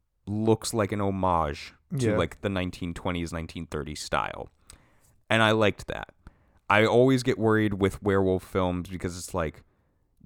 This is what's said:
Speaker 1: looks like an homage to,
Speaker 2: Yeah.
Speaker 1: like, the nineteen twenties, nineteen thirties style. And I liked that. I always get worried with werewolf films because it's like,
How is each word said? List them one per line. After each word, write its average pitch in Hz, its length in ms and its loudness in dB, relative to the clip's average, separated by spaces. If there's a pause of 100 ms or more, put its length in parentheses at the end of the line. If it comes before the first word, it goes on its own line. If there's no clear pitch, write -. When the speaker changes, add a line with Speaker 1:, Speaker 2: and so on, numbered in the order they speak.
(260)
Speaker 1:
looks 110 480 0
like 104 180 0
an 104 100 -4
homage 92 720 0 (260)
to, 120 120 2
Speaker 2:
Yeah. 104 60 0
Speaker 1:
like, 85 240 -2
the 107 80 -2
nineteen 90 460 -4
twenties, 85 360 -4
nineteen 82 360 -10
thirties 76 340 -8
style. 50 480 -6 (800)
And 113 140 4
I 107 80 4
liked 110 360 0
that. - 220 -8 (600)
I 104 160 6
always 123 380 6
get 123 140 0
worried 107 380 2
with 95 260 0
werewolf 95 420 2
films 90 460 -2
because 90 280 -8
it's - 180 -14
like, 80 280 -4 (600)